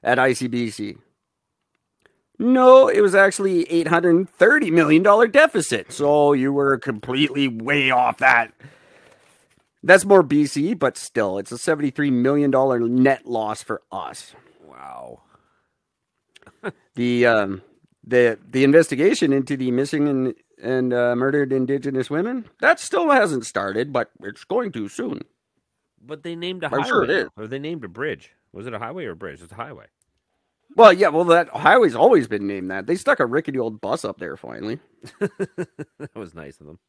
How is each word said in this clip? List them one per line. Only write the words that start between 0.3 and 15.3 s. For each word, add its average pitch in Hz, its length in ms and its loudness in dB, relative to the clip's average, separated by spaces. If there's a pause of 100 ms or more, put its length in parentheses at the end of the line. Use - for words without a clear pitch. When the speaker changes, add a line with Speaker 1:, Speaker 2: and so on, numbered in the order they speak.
Speaker 1:
C 127 140 -6
B 120 220 -4
C. 104 280 -12 (1400)
No, 254 520 6
it 208 120 2
was 196 140 2
actually 196 560 2
eight 170 160 0
hundred 170 420 2
thirty 277 400 2
million 160 320 4
dollar 208 260 4
deficit. 220 640 0
So 147 420 2
you 139 200 0
were 139 240 0
completely 135 720 -4
way 131 440 -2
off 127 260 0
that. 123 360 0 (1300)
That's 185 220 6
more 196 180 6
B 143 240 2
C, 156 260 -4
but 143 240 -2
still, 98 400 -4
it's 98 140 -10
a 120 60 -12
seventy-three 147 540 -2
million 135 400 0
dollar 131 280 2
net 127 460 2
loss 110 380 -6
for - 180 -8 (100)
us. - 420 -14 (340)
Speaker 2:
Wow. 62 540 -20 (1400)